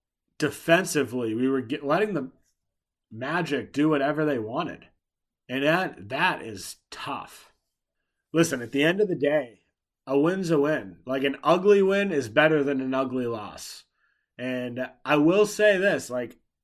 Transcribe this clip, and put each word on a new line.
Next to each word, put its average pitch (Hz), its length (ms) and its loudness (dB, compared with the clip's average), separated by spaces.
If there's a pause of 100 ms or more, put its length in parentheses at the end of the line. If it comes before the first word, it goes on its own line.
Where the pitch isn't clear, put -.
(380)
Defensively, 135 960 0
we 123 160 0
were 135 120 0
get, 143 220 -8
letting 185 300 0
the 131 160 -6 (840)
Magic 135 640 -4
do 151 160 2
whatever 147 360 0
they 143 120 -2
wanted. 117 480 -8 (640)
And 131 140 -4
that, 156 460 -2
that 156 340 -2
is 101 320 -14 (160)
tough. - 600 -12 (800)
Listen, 151 280 2
at 113 100 -10
the 139 120 2
end 175 160 2
of 208 80 2
the 180 80 -2
day, 135 460 -2 (440)
a 139 140 2
win's 170 320 2
a 156 80 4
win. 123 460 -2
Like, 131 180 -4
an 139 200 -2
ugly 196 380 6
win 196 300 2
is 135 160 0
better 151 360 2
than 135 180 -2
an 131 120 -4
ugly 127 320 -4
loss. 107 600 -10 (520)
And 123 520 -8 (160)
I 143 100 4
will 175 300 6
say 208 320 4
this, 180 320 0
like, 123 280 -8 (260)